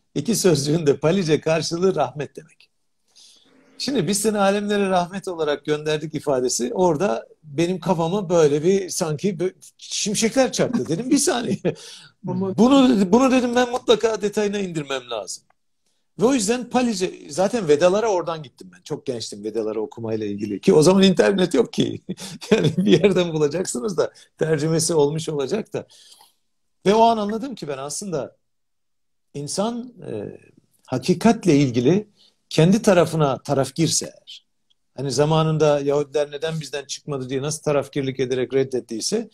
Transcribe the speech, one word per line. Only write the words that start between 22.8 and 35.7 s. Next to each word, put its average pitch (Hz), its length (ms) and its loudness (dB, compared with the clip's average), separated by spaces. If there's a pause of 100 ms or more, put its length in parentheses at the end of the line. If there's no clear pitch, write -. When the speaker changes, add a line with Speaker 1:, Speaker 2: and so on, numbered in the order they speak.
Speaker 1:
yerden 180 300 2
bulacaksınız 170 640 -2
da 127 140 0 (260)
tercümesi 160 560 0
olmuş 151 360 0
olacak 147 440 -4
da. 123 140 -8 (1000)
Ve 190 100 4
o 226 80 6
an 233 140 4
anladım 214 380 -4
ki 156 120 -12
ben 143 100 -6
aslında 147 580 -8 (1000)
insan, 226 600 -6 (180)
e, 101 280 -10 (460)
hakikatle 180 720 2
ilgili 139 500 2 (420)
kendi 190 320 4
tarafına 160 560 4
taraf 135 380 -2
girse 156 300 0
eğer, - 400 -18 (520)
hani 135 140 -4
zamanında 151 680 2